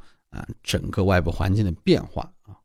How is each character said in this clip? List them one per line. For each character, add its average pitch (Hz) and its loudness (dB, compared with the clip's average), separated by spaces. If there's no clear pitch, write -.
啊， - -14
整 - -4
个 101 0
外 92 4
部 82 0
环 95 0
境 107 2
的 90 0
变 165 4
化 - -10
啊 - -20